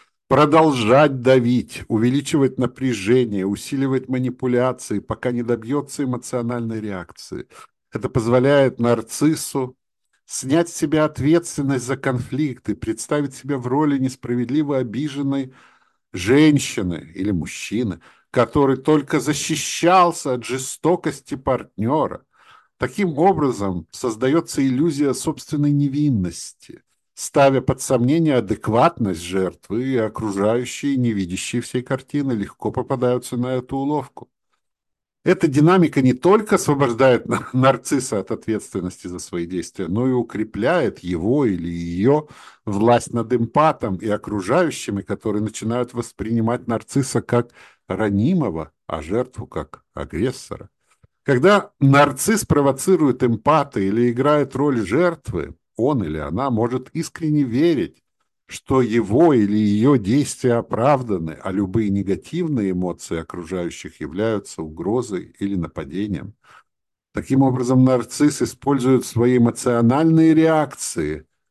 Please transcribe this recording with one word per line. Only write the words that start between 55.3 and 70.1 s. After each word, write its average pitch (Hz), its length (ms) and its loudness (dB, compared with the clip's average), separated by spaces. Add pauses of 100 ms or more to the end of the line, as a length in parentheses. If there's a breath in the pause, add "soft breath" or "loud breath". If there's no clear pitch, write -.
он 123 240 0
или 78 140 -6
она 85 320 -4
может 120 400 -2
искренне 151 520 -4
верить, 131 600 -2 (440)
что - 360 0
его 117 500 4
или 104 240 2
её 107 400 4
действия 123 580 0
оправданы, 110 880 0
а 95 100 -6
любые 101 380 -2
негативные 101 800 -2
эмоции 90 460 -6
окружающих 85 800 -8
являются 98 640 -6
угрозой 90 760 -6
или 98 160 -4
нападением. 87 800 -6 (800 soft breath)
Таким 135 300 0
образом, 127 420 2
нарцисс 131 580 2
использует 127 640 0
свои 123 340 2
эмоциональные 131 960 4